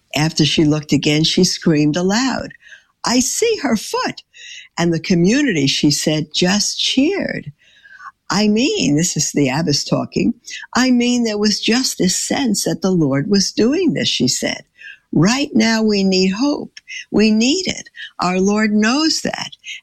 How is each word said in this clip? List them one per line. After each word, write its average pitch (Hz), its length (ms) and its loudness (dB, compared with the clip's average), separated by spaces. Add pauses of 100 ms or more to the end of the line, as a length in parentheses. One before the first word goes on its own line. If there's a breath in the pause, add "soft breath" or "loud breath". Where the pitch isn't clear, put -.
(160 soft breath)
After 156 300 2
she 160 180 2
looked 147 280 0
again, 151 320 2
she 180 200 2
screamed 151 520 2
aloud, 202 580 -2 (500 loud breath)
'I 247 160 2
see 427 420 0
her 240 140 0
foot.' - 460 -6 (560 loud breath)
And 170 160 2
the 160 60 -2
community," 185 680 2
she 147 240 2
said, 156 420 -2
"just 196 460 -2
cheered." - 720 -2 (800 loud breath)
"I 208 180 2
mean," 262 480 2
this 160 200 0
is - 160 -2
the 143 160 2
abbess 143 360 -2
talking, 151 500 -2 (400 loud breath)
"I 254 180 2
mean, 240 320 2
there 214 120 -2
was 208 240 0
just 254 380 0
this 185 180 0
sense 214 480 -2
that 160 160 -2
the 190 120 0
Lord 143 360 0
was 196 240 0
doing 277 400 2
this," 120 160 -2
she - 200 0
said. - 340 -4 (500 loud breath)
"Right 240 420 2
now 220 280 2
we 208 220 2
need 190 240 2
hope. 247 520 -2 (300 loud breath)
We 214 220 4
need 269 340 0
it. - 240 -8 (300 loud breath)
Our 180 200 0
Lord 208 320 2
knows 247 500 2
that. - 280 -6 (320 loud breath)